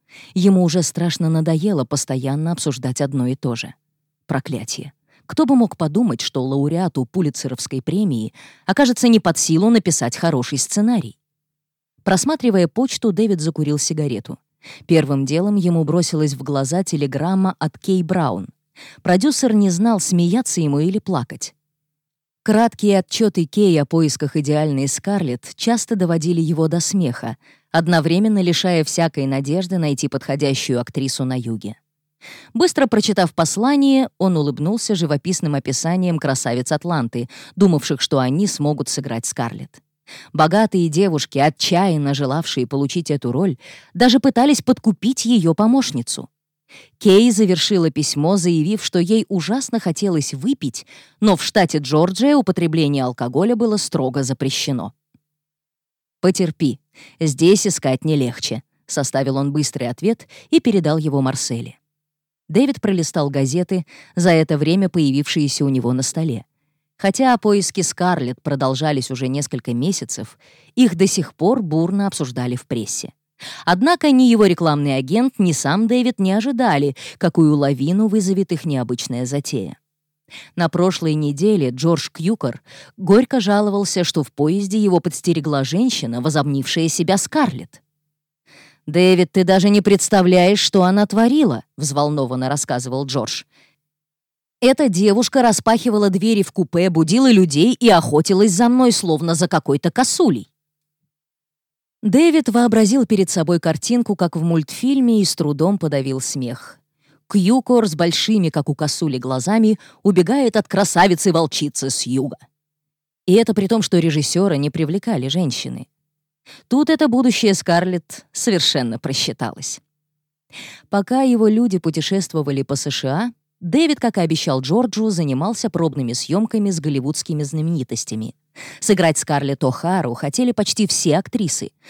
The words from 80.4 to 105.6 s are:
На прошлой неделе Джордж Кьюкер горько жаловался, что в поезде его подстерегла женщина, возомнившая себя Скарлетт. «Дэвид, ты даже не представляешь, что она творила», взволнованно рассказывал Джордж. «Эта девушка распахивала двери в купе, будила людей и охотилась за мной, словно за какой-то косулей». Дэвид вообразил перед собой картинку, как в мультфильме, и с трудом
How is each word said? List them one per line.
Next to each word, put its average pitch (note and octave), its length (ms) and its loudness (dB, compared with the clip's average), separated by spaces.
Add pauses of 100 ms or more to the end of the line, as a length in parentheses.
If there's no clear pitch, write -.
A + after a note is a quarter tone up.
На E3+ 120 2
прошлой E3+ 460 0
неделе D3+ 560 0
Джордж D3+ 400 -2
Кьюкер D#3+ 520 -4 (340)
горько A3 440 2
жаловался, G3+ 640 0
что - 180 -2
в - 100 -10
поезде F#3+ 460 -2
его F#3+ 220 2
подстерегла D3+ 640 -2
женщина, C3 560 -2
возомнившая C#3+ 680 -2
себя F3+ 300 0
Скарлетт. - 640 -4 (1040)
«Дэвид, F3+ 460 4
ты F#3 120 4
даже F#3+ 240 4
не G3+ 120 4
представляешь, F#3 800 4
что - 240 2
она G3 220 4
творила», A#3 580 2 (120)
взволнованно C3+ 720 -2
рассказывал C3 580 -4
Джордж. B2+ 380 -6 (1160)
«Эта C4 280 4
девушка G#3 540 2
распахивала A3 680 2
двери G3+ 320 2
в - 100 -8
купе, F3 380 0
будила E3+ 400 4
людей F#3 440 4
и A#3+ 140 2
охотилась F#3 640 4
за A#3 160 2
мной, B3 240 4
словно E3 420 -2
за D#3+ 140 0
какой-то D3 420 0
косулей». B3 600 0 (1500)
Дэвид D4 460 4
вообразил A3+ 560 4
перед F#3+ 240 2
собой E3 300 0
картинку, G#3+ 540 0
как F3 220 -2
в D#3 60 -4
мультфильме, A3+ 800 2
и - 20 0
с - 100 -2
трудом D#3+ 440 0